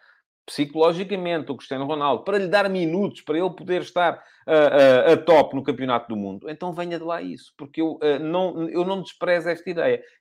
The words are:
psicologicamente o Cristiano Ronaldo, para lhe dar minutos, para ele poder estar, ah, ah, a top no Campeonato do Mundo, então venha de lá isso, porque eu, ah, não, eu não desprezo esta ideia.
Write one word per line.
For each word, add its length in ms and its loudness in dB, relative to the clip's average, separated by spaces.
psicologicamente 1040 -2
o 60 -8
Cristiano 300 -8
Ronaldo, 400 -2
para 120 -2
lhe 120 -4
dar 200 2
minutos, 520 -4
para 160 -4
ele 140 -2
poder 300 -6
estar, 400 -2
ah, 640 6
ah, 60 8
a 40 6
top 380 4
no 80 -6
Campeonato 460 -4
do 80 -6
Mundo, 320 -8
então 240 -10
venha 240 -8
de 80 -12
lá 160 -6
isso, 340 -12
porque 240 -12
eu, 220 -2
ah, 180 2
não, 500 -2
eu 140 -2
não 180 -4
desprezo 460 -4
esta 220 -6
ideia. 340 0